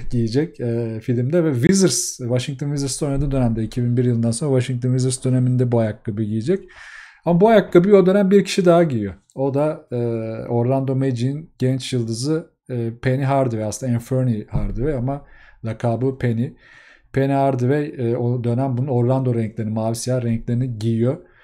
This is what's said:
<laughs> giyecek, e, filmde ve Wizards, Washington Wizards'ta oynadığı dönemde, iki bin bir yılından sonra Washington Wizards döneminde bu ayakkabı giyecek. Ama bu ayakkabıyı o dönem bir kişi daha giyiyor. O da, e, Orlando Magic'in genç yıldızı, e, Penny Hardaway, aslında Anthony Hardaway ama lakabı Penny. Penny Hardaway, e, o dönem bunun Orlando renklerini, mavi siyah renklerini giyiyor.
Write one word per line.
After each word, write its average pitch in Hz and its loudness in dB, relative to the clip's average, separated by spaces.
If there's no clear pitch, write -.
<laughs> - -6
giyecek, 123 -2
e, 117 -4
filmde 127 0
ve 151 0
Wizards, 170 2
Washington 127 -4
Wizards'ta 143 -4
oynadığı 139 -2
dönemde, 117 0
iki 120 -2
bin 120 0
bir 123 2
yılından 117 2
sonra 131 0
Washington 123 -2
Wizards 127 0
döneminde 127 2
bu 120 4
ayakkabı 110 -2
giyecek. 110 -2
Ama 170 4
bu 214 8
ayakkabıyı 202 6
o 185 8
dönem 190 4
bir 196 6
kişi 196 0
daha 175 6
giyiyor. 110 -2
O 135 -2
da, 151 -2
e, 123 -2
Orlando 131 0
Magic'in 135 -2
genç 127 -2
yıldızı, 127 -2
e, 117 -4
Penny 131 0
Hardaway, 131 0
aslında 120 -4
Anthony 120 -2
Hardaway 113 -2
ama 135 -6
lakabı 117 -2
Penny. 117 -2
Penny 139 0
Hardaway, 139 0
e, 117 -2
o 120 -2
dönem 120 0
bunun 135 -2
Orlando 123 2
renklerini, 107 -4
mavi 113 -2
siyah 123 -4
renklerini 120 -2
giyiyor. 113 0